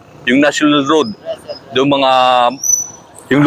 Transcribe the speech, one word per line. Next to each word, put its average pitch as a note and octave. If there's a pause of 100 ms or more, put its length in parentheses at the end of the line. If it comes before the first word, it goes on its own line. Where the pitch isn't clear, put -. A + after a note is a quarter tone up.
(280)
yung C3+
National D3
Road. C#3 (560)
Yung C3+
mga, C#3 (1200)
yung C#3